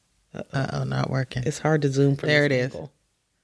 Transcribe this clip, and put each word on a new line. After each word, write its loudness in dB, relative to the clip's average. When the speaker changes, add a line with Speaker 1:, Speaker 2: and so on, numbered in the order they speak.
Speaker 1:
Uh-oh. -8
Speaker 2:
Uh-oh, -4
not -2
working. -4
Speaker 1:
It's -4
hard 2
to 4
zoom 4
from -2
Speaker 2:
There 4
Speaker 1:
this 2
Speaker 2:
it 2
is. 0
Speaker 1:
angle. -10